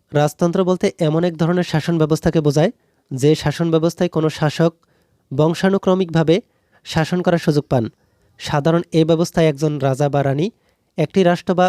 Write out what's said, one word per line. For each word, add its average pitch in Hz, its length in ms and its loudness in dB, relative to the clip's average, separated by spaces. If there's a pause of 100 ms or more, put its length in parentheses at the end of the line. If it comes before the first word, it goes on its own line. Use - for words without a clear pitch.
(120)
রাজতন্ত্র 165 520 0
বলতে 180 240 0 (120)
এমন 156 240 0
এক 180 140 -2
ধরনের 175 340 0
শাসন 170 260 -2
ব্যবস্থাকে 156 440 0
বোঝায়, 151 300 2 (400)
যে 139 240 2
শাসন 160 360 -2
ব্যবস্থায় 165 440 -2
কোনো 156 140 0
শাসক 165 420 0 (600)
বংশানুক্রমিকভাবে 165 1040 0 (500)
শাসন 165 360 -2
করার 170 240 0
সুযোগ 147 240 0
পান। 123 140 0 (560)
সাধারণ 160 420 0 (120)
এ 160 100 4
ব্যবস্থায় 165 460 0
একজন 151 300 -2
রাজা 135 300 0
বা 139 140 0
রানী 139 240 -2 (500)
একটি 170 260 -2
রাষ্ট্র 175 300 0
বা 180 160 2